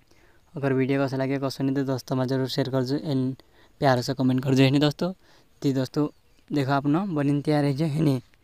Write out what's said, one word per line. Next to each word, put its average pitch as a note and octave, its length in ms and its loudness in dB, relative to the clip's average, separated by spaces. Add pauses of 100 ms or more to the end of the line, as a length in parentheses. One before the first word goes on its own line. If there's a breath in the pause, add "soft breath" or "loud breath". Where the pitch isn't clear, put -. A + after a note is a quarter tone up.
(540 soft breath)
अगर C3+ 200 -2
वीडियो C3 280 0
कैसा C3+ 160 -2
लगे, C3+ 220 -2
कैसा C3+ 240 -4
नहीं, C3+ 120 -2
तो C#3 80 0
दोस्तों C3 320 -4
मैं C3 120 0
जरूर C3 200 -2
share B2+ 220 -2
कर C3 140 0
जो, C3+ 140 -2
एंड C3 380 -2 (460 soft breath)
प्यार C3 200 4
से C3 120 -4
comment C3 300 2
कर C#3 120 2
जो, C3 80 6
है C3+ 60 6
नी C#3+ 100 2
दोस्तों। D3+ 320 0 (500 soft breath)
तो C#3 120 0
दोस्तों, C3+ 340 -2 (420)
देखो C#3 240 -2
अपना C#3+ 340 0
बनिन C#3+ 340 0
तैयार D3 240 2
है C#3+ 80 2
जो, D3 120 -2
है D3+ 160 -2
नी, C#3 180 2 (240 soft breath)